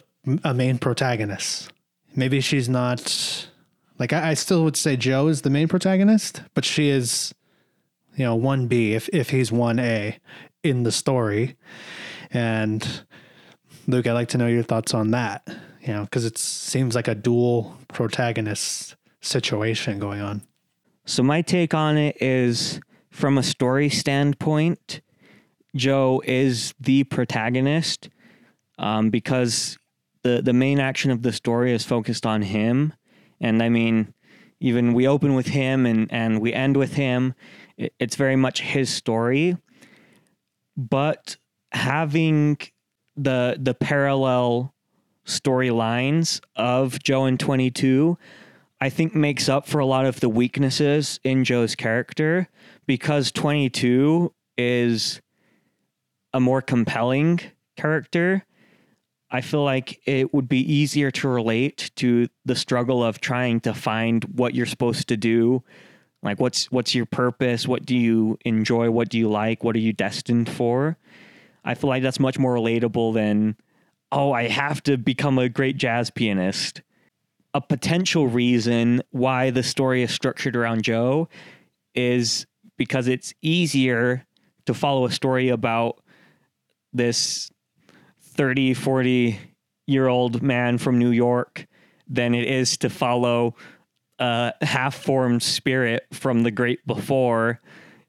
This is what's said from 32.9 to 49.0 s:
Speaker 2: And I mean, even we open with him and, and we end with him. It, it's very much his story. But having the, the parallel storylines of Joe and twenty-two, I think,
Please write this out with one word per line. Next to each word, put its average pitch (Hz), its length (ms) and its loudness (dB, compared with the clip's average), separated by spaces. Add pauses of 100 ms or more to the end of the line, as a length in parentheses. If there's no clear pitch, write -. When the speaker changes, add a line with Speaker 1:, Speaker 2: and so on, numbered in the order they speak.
Speaker 2:
And 113 240 2
I 117 60 2
mean, 113 440 0 (460)
even 120 340 2
we 123 140 4
open 139 260 4
with 127 140 0
him 131 380 2
and, 110 260 0
and 113 300 0
we 117 100 0
end 135 240 0
with 131 180 0
him. 131 420 0 (420)
It, - 220 -8
it's 117 160 -4
very 135 200 2
much 131 260 0
his 139 280 -2
story. 131 680 0 (1160)
But 139 640 -2 (340)
having 151 840 2 (580)
the, 127 440 0
the 131 140 0
parallel 131 1000 2 (520)
storylines 127 1120 0 (160)
of 127 480 0
Joe 135 220 2
and 131 140 2
twenty-two, 135 800 2 (640)
I 135 100 -2
think, 160 260 -2